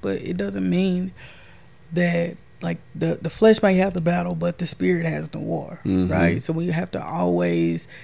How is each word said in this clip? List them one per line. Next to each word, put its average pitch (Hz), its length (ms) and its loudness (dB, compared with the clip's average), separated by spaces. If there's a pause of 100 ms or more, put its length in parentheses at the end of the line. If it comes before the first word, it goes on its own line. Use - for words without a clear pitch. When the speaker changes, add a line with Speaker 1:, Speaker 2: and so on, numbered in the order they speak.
Speaker 1:
but 98 200 -4
it 180 160 -6
doesn't 196 320 -4
mean 180 440 0 (800)
that, 175 440 0 (240)
like, 170 180 -4 (160)
the, 165 280 -2
the 165 80 -4
flesh 220 320 6
may 190 140 6
have 190 180 2
the 180 60 -2
battle, 175 340 0
but 170 240 -2
the 180 80 -4
spirit 175 400 0
has 156 240 -4
the - 80 -10
war, - 460 -6
Speaker 2:
Mm-hmm. 92 280 2
Speaker 1:
right? 85 300 2
So - 100 -4
we 165 160 -2
have 170 240 -2
to - 120 -4
always - 800 0 (180)